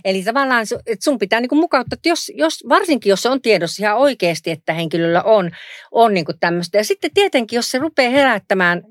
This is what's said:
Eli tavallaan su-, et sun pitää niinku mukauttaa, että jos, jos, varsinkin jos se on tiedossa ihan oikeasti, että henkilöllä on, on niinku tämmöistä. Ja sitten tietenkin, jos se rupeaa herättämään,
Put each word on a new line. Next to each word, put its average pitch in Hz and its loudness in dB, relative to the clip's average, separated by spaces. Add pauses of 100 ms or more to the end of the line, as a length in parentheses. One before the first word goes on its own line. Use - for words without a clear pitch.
Eli 190 -2
tavallaan 240 0
su-, 233 -8
et 214 -4
sun 285 0
pitää 208 0
niinku 254 -2
mukauttaa, 302 0
että - -4
jos, - -4
jos, 302 -2
varsinkin 320 2
jos 190 2
se 240 0
on 262 -2
tiedossa 190 0
ihan 214 0
oikeasti, 185 0
että 160 -6
henkilöllä 165 0
on, 190 2 (400)
on 226 4
niinku 175 -2
tämmöistä. 175 -2
Ja 208 2
sitten - -4
tietenkin, 254 0
jos - -4
se 262 -2
rupeaa 262 0
herättämään, 190 2